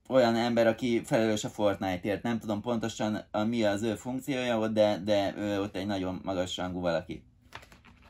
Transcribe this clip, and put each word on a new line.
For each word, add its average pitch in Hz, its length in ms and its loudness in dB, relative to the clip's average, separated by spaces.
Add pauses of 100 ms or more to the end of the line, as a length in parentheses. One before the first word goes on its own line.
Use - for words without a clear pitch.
olyan 120 280 6
ember, 117 300 4
aki 113 380 2
felelős 110 400 2
a - 40 -6
Fortnite-ért. 95 720 -2
Nem 117 160 -2
tudom 107 220 -4
pontosan, 110 720 -4
a, 107 140 0
mi 117 200 0
az 101 180 2
ő 113 120 0
funkciója 127 640 -2
ott, 110 140 0
de, 104 320 4
de 101 320 2
ő 101 240 -2
ott 101 160 -6
egy 95 100 -4
nagyon 92 380 -4
magas 92 320 -2
rangú 90 240 -4
valaki. 85 440 -2 (840)